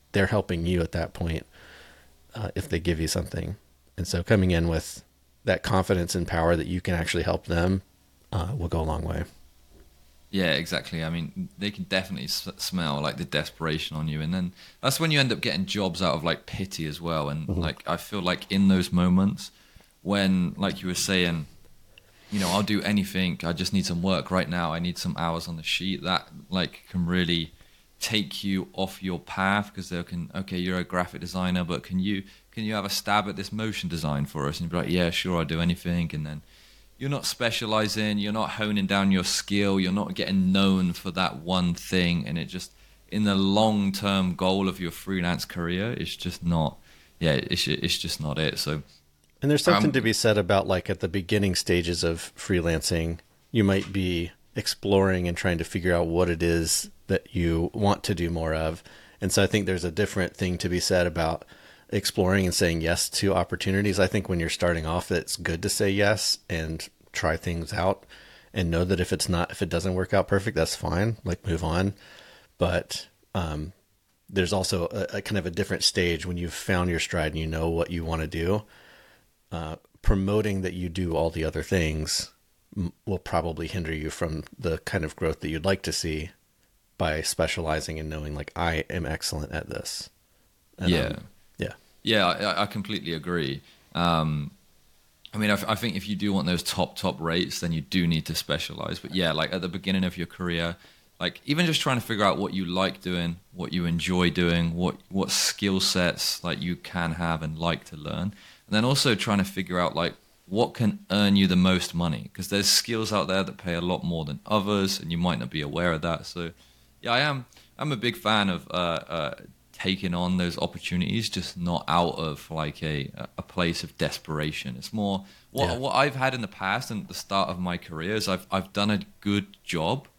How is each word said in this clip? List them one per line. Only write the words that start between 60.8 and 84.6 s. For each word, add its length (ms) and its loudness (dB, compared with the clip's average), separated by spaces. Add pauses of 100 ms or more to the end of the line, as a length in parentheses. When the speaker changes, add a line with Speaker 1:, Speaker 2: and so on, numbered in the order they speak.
Speaker 1:
about 380 0 (460)
exploring 560 2
and 100 0
saying 240 2
yes 300 0
to 240 2
opportunities. 640 2
I 80 6
think 220 0
when 100 0
you're 100 0
starting 360 0
off, 260 -2
it's 240 -2
good 280 -2
to 60 0
say 220 2
yes 460 2 (120)
and 380 -4 (240)
try 240 0
things 380 -4
out 320 0 (480)
and 180 2
know 140 2
that 160 2
if 100 -2
it's 160 -2
not, 240 0
if 100 -6
it 80 -2
doesn't 240 0
work 200 -2
out 160 4
perfect, 260 2
that's 220 2
fine. 480 0
Like, 200 -4
move 200 0
on. 300 2 (600)
But, 520 -2 (260)
um, 380 -4 (560)
there's 240 2
also 380 0
a, 260 -4
a 40 -6
kind 160 -2
of 80 -2
a 60 -4
different 320 -2
stage 420 2
when 120 -4
you've 160 -4
found 360 2
your 120 0
stride 320 -2
and 80 -4
you 40 -2
know 240 0
what 220 0
you 140 -4
wanna 220 -2
do. 360 0 (880)
Uh, 240 -6 (260)
promoting 600 2
that 120 -2
you 160 -4
do 260 -2
all 140 2
the 140 -4
other 180 -2
things 720 0 (440)
m-, 160 -2 (140)
will 140 -2
probably 480 -2
hinder 260 -4
you 160 -4
from 340 -4 (140)
the 220 -2